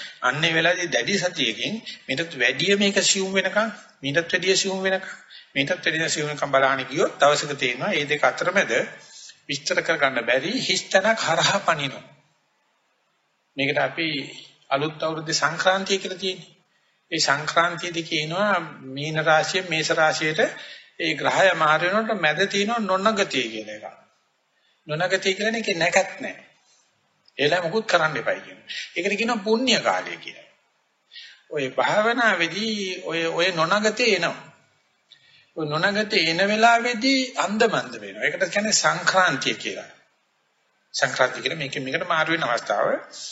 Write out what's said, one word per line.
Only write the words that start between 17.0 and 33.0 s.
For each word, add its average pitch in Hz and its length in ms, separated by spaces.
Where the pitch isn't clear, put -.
ඒ 160 80
සංක්‍රාන්තියදී 165 800
කියනවා 165 520
මීන 147 320
රාශිය 156 440
මේෂ 160 260
රාශියට 160 500
ඒ 165 180
ග්‍රහය 139 400
මාරු 156 320
වෙනකොට 214 340
මැද 156 240
තියෙනවා 208 360
නොනගතිය 190 680
කියලා 107 280
එකක්. 104 100
නොනගතිය 185 480
කියන්නේ 220 260
ඒකේ 208 160
නැකත් 175 400
නැහැ. - 300
ඒලා 151 240
මොකුත් 185 240
කරන්න 156 300
එපයි 95 240
කියනවා. - 260
ඒකට 202 240
කියනවා 214 280
පුණ්‍ය 226 360
කාලය - 360
කියලා. - 300
ඔය 147 240
භාවනාවේදී 208 1080